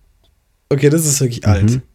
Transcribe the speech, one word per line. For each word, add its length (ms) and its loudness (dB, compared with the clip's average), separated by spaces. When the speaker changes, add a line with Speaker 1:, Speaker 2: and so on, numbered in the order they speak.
Speaker 1:
Okay, 200 2
das 160 0
ist 160 -2
wirklich 240 -4
Speaker 2:
Mhm. 40 2
Speaker 1:
alt. 300 2